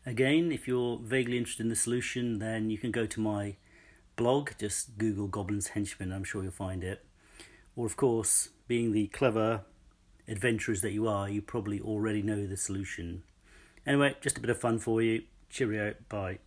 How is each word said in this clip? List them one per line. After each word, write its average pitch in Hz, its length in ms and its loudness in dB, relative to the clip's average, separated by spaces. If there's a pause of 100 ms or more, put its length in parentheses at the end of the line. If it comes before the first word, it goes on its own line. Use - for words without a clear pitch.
Again, 143 480 4
if 127 160 -4
you're 120 300 0
vaguely 120 380 0
interested 113 260 -4
in 113 60 2
the 113 60 0
solution, 120 640 0
then 110 300 -2
you 107 80 -2
can 117 140 -4
go 113 140 2
to 104 140 -6
my 104 380 -2 (580)
blog, 135 420 2
just 104 400 -4
Google 104 300 0
Goblin's 101 420 -2
Henchman, 98 440 -4
I'm 98 100 -4
sure 95 200 -4
you'll 92 100 -6
find 92 280 -4
it. 92 220 -6 (720)
Or, 120 100 -2
of 104 120 -4
course, 113 540 4 (180)
being 117 240 2
the 107 140 4
clever 110 560 4 (640)
adventurers 107 540 0
that 101 140 -2
you 110 160 0
are, 98 200 0
you 101 120 -2
probably 104 400 -4
already 107 400 -2
know 101 260 -2
the 95 80 -6
solution. 90 680 -6 (600)
Anyway, 139 360 4
just - 160 -2
a - 20 -8
bit 113 100 0
of 120 80 4
fun 113 220 2
for 113 220 2
you. 113 220 2 (260)
Cheerio, 107 460 -2 (120)
bye. 98 400 -4